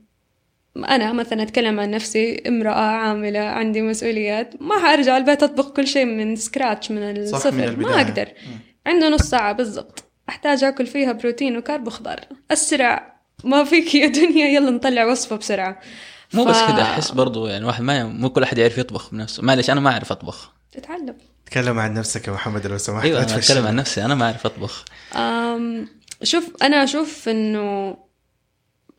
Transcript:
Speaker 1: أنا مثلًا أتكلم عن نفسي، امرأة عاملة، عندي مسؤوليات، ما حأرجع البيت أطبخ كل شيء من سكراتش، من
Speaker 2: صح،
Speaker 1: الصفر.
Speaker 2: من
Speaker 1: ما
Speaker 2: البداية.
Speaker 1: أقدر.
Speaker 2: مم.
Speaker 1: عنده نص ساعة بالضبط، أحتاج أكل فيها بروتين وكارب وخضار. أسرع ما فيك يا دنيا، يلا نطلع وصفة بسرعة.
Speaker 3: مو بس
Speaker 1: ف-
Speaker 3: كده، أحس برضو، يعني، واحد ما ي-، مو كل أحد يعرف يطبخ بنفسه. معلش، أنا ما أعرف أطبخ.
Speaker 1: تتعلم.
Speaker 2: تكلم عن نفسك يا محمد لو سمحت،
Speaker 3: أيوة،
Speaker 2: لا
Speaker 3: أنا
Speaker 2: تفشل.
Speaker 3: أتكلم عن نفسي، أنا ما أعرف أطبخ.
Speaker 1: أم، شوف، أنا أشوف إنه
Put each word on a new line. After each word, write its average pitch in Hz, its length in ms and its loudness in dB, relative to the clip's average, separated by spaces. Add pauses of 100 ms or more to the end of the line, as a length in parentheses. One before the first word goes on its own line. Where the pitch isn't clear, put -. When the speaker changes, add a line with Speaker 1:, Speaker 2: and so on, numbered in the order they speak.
(760)
Speaker 1:
أنا 226 360 0
مثلًا 233 300 -2
أتكلم 220 380 0
عن 202 100 -2
نفسي، 220 580 -2
امرأة 226 260 0
عاملة، 214 640 0
عندي 220 420 -2
مسؤوليات، 220 800 -2
ما 392 160 0
حأرجع 294 380 4
البيت 285 260 2
أطبخ 277 260 2
كل 277 180 0
شيء 277 180 2
من 220 320 -2
سكراتش، 220 540 -4
من 208 360 -6
Speaker 2:
صح، 208 80 -4
Speaker 1:
الصفر. 269 180 0
Speaker 2:
من 131 60 -2
Speaker 1:
ما - 120 0
Speaker 2:
البداية. 381 300 0
Speaker 1:
أقدر. 214 280 -2 (180)
Speaker 2:
مم. 117 120 -14 (280)
Speaker 1:
عنده 330 220 4
نص 302 140 4
ساعة 214 300 0
بالضبط، 214 520 -8 (240)
أحتاج 277 360 0
أكل 269 220 0
فيها 262 260 0
بروتين 233 440 -2
وكارب 247 300 -6
وخضار. - 340 -10 (300)
أسرع - 680 0 (240)
ما 277 200 4
فيك 330 300 4
يا 294 120 6
دنيا، 294 400 4
يلا 277 240 4
نطلع 247 340 2
وصفة 240 320 0
بسرعة. 190 440 -4 (540)
Speaker 3:
مو 233 100 4
بس 226 120 6
Speaker 1:
ف- 226 160 6
Speaker 3:
كده، 214 100 4
أحس - 280 0
برضو، 120 360 0
يعني، 101 180 -4
واحد 120 180 -2
ما 139 160 2
ي-، 120 60 -2
مو 113 260 -2
كل 127 120 2
أحد 123 160 0
يعرف 117 200 4
يطبخ - 320 -6
بنفسه. 110 320 -10
معلش، 127 280 4
أنا 139 100 2
ما 139 100 4
أعرف 113 220 -2
أطبخ. - 400 -12 (200)
Speaker 1:
تتعلم. 277 440 -12 (300)
Speaker 2:
تكلم 123 320 -2
عن 110 160 -2
نفسك 110 340 -6
يا 101 40 -4
محمد 101 340 -6
لو 101 120 -4
سمحت، 104 260 -4
Speaker 3:
أيوة، 151 160 2
Speaker 2:
لا - 40 0
Speaker 3:
أنا 110 120 0
Speaker 2:
تفشل. 110 160 2
Speaker 3:
أتكلم 127 140 2
عن 110 100 0
نفسي، 127 280 -2
أنا 131 100 0
ما 127 100 2
أعرف 117 220 -2
أطبخ. - 380 -10 (320)
Speaker 1:
أم، 233 720 -4 (340)
شوف، 339 220 0 (180)
أنا 285 220 6
أشوف 294 440 -4
إنه 208 680 -2 (1040)